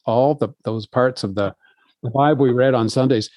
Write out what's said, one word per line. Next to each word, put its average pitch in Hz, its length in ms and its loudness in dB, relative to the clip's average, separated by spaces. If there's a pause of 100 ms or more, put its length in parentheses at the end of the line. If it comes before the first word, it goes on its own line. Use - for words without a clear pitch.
all 131 300 2
the, - 140 -4 (160)
those 110 200 -6
parts 127 380 -2
of 98 100 -6
the, 101 220 -2 (480)
the 120 80 -6
Bible 143 320 2
we 127 80 2
read 127 240 2
on 113 140 0
Sundays, 127 480 0